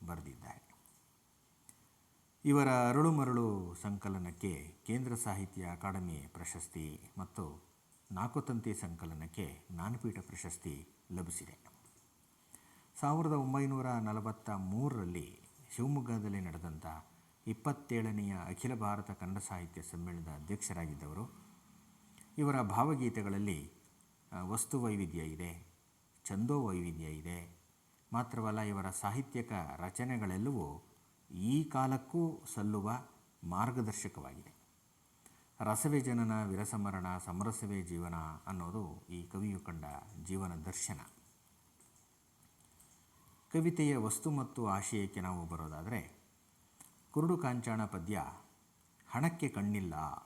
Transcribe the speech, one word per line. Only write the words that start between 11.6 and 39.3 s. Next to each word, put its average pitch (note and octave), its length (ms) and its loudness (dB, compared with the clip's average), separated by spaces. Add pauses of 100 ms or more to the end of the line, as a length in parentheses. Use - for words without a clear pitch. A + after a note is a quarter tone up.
ಸಾವಿರದ D#3 320 4
ಒಂಬೈನೂರ C#3 560 4
ನಲವತ್ತ A2 640 0
ಮೂರರಲ್ಲಿ G2 920 0 (360)
ಶಿವಮೊಗ್ಗದಲ್ಲಿ A2+ 640 0
ನಡೆದಂಥ E2 440 -6 (640)
ಇಪ್ಪತ್ತೇಳನೆಯ A2 880 0
ಅಖಿಲ F#2+ 400 -2
ಭಾರತ G#2 360 0
ಕನ್ನಡ F#2+ 260 -4
ಸಾಹಿತ್ಯ F2 440 -6
ಸಮ್ಮೇಳನದ E2+ 460 -6
ಅಧ್ಯಕ್ಷರಾಗಿದ್ದವರು. D#2 1120 -4 (960)
ಇವರ C#3+ 240 4
ಭಾವಗೀತೆಗಳಲ್ಲಿ, G#2 1120 2 (600)
ಆ, F2+ 80 -6
ವಸ್ತು A2 400 0
ವೈವಿಧ್ಯ G2 380 0
ಇದೆ, E2 520 -6 (540)
ಛಂದೋ A#2+ 380 2
ವೈವಿಧ್ಯ F2 420 -2
ಇದೆ. E2+ 540 -8 (540)
ಮಾತ್ರವಲ್ಲ, A2 480 0
ಇವರ G2 280 0
ಸಾಹಿತ್ಯಕ A#2 600 -2 (260)
ರಚನೆಗಳೆಲ್ಲವೂ G2 1080 -2 (440)
ಈ A#2+ 320 4
ಕಾಲಕ್ಕೂ C#3 800 2 (120)
ಸಲ್ಲುವ G#2 380 2 (520)
ಮಾರ್ಗದರ್ಶಕವಾಗಿದೆ. G2+ 1120 -2 (1080)
ರಸವೇ A2+ 380 4
ಜನನ, A#2 440 4
ವಿರಸಮರಣ, G2 720 0
ಸಮರಸವೇ G2+ 640 -2
ಜೀವನ E2+ 340 -2 (320)
ಅನ್ನೋದು F2 640 -4
ಈ F2 140 -8
ಕವಿಯು G2 360 -2